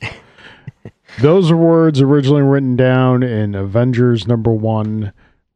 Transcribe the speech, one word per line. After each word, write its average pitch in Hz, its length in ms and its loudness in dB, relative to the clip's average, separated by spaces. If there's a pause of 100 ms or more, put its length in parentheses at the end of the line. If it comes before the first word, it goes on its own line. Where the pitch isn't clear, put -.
(580)
<laughs> - 640 -20
Those 160 320 2
are 165 60 2
words 165 420 2
originally 139 440 2
written 135 340 0
down 127 440 2
in 107 320 -2
Avengers 117 720 0
number 117 280 0
one, 107 580 -4 (440)